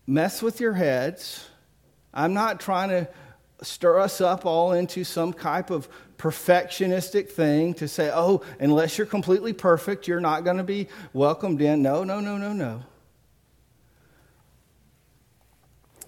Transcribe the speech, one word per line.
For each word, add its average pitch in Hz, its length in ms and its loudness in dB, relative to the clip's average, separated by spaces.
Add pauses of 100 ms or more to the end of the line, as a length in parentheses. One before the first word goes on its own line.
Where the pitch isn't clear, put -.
mess 160 340 0
with 226 200 -4
your 226 140 0
heads. 147 720 -2 (680)
I'm 160 180 0
not 208 280 -2
trying 190 280 -2
to 180 200 0 (540)
stir 175 380 4
us 190 200 0
up 185 240 2
all 170 280 2
into 180 320 -2
some 165 280 -2
type 165 380 -4
of 160 180 -4 (300)
perfectionistic 180 1120 0
thing 160 440 2
to 156 120 -6
say, 151 260 -2
"Oh, 170 280 4 (180)
unless 151 400 2
you're 208 80 0
completely 202 460 0
perfect, 190 560 0
you're 175 120 -2
not 160 240 0
gonna 180 200 0
be 196 240 -6 (240)
welcomed 151 480 0
in." 147 220 2
No, 143 200 2
no, 196 180 -6
no, 202 160 -6
no, 202 160 -8
no. 127 300 -6 (3250)